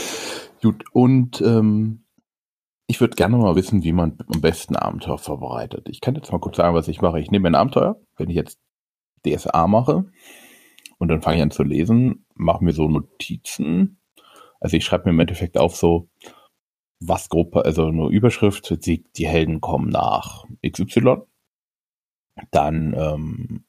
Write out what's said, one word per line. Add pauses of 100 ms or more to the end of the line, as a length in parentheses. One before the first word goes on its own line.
(640)
Gut,
und,
ähm, (880)
ich
würd
gerne
mal
wissen,
wie
man (160)
am
besten
Abenteuer
vorbereitet.
Ich
kann
jetzt
mal
kurz
sagen,
was
ich
mache.
Ich
nehme
ein
Abenteuer, (160)
wenn
ich
jetzt (680)
D
S
A
mache, (840)
und
dann
fange
ich
an
zu
lesen, (100)
mache
mir
so
Notizen. (580)
Also
ich
schreibe
mir
im
Endeffekt
auf
so, (920)
was
grob,
also
eine
Überschrift,
die, (140)
die
Helden
kommen
nach (160)
X
Y. (1200)
Dann,
ähm,